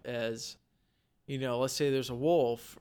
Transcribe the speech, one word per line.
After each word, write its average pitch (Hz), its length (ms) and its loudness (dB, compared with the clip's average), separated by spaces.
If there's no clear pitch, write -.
as, 117 500 -4
you 139 100 -6
know, 127 220 0
let's 131 140 0
say 147 160 2
there's 131 220 0
a 120 40 -6
wolf 131 640 2